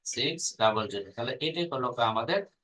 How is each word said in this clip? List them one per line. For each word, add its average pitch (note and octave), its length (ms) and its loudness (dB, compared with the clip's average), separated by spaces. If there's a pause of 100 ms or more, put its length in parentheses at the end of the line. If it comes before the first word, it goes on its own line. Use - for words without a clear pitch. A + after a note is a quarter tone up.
সিক্স D3 540 -4
ডাবল A2 280 4
জিরো। G2 240 -6
তাহলে B2 300 -4
এটাই E3 280 -2
হলো B2 220 -2
গো B2 100 -2
আমাদের A#2 440 2 (180)